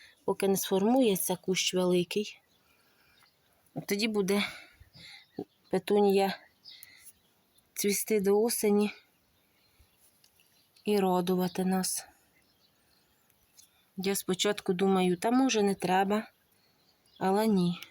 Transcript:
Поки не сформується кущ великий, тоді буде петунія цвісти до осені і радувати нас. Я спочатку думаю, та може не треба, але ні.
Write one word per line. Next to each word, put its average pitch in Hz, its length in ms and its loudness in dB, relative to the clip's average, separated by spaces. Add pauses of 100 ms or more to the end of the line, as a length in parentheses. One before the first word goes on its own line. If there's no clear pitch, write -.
(240)
Поки 196 240 -2
не 196 80 2
сформується 196 800 0
кущ - 380 -4
великий, 180 680 -2 (1500)
тоді 202 220 -2
буде 202 360 0 (1300)
петунія 196 680 2 (1400)
цвісти 202 460 -2
до 202 220 2
осені 208 500 2 (1900)
і 208 160 2
радувати 185 640 0
нас. 185 420 -2 (1900)
Я 196 180 -4
спочатку 196 580 -4
думаю, 185 440 2
та 226 140 -4
може 247 320 2
не 196 120 0
треба, 196 560 -2 (880)
але 196 280 0
ні. 180 340 0 (100)